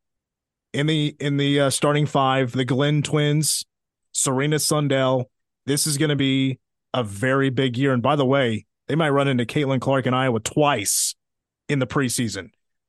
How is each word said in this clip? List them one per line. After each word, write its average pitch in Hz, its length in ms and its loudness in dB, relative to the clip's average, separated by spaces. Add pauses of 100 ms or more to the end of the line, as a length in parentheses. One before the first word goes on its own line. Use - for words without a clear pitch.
(720)
in 143 140 -2
the, 151 320 0
in 143 180 -2
the, 139 220 0
uh, 139 100 2
starting 147 360 2
five, 131 460 0
the 131 140 -2
Glenn 143 380 0
twins, 147 640 -2 (460)
Serena 143 460 0
Sundell. 135 680 0 (400)
This 143 220 0
is 147 100 -2
gonna 147 180 0
be 135 440 0 (340)
a 127 100 0
very 131 460 0
big 123 280 0
year. 135 160 2
And 120 100 0
by 139 120 2
the 147 100 2
way, 123 400 0 (220)
they 143 80 -2
might 156 140 2
run 139 180 2
into 123 180 0
Caitlin 135 360 -2
Clark 135 260 0
in 127 60 0
Iowa 127 260 0
twice 139 760 0 (540)
in 143 100 0
the 127 80 0
preseason. 117 640 -4 (400)